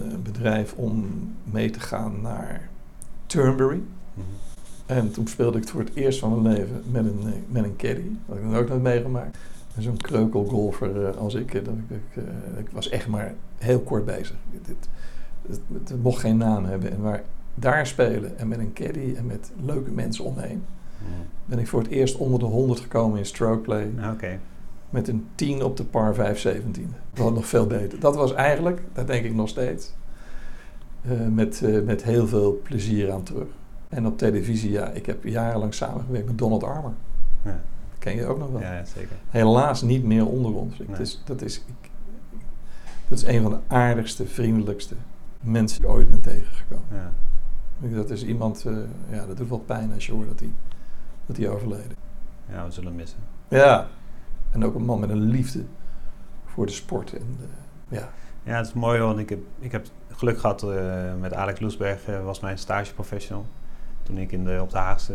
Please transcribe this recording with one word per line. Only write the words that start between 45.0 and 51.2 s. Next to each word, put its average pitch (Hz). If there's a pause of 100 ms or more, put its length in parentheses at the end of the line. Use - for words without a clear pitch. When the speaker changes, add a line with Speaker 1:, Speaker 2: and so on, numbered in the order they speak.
Speaker 1:
mensen 113
die -
ik 110
ooit -
ben 107
tegengekomen. -
Speaker 2:
Ja. 92 (840)
Speaker 1:
Dat 104
is 110
iemand, 113
eh, 113 (380)
ja, 104
dat 95
doet 123
wel 117
pijn 110
als -
je 113
hoort 110
dat 110
hij, 113 (760)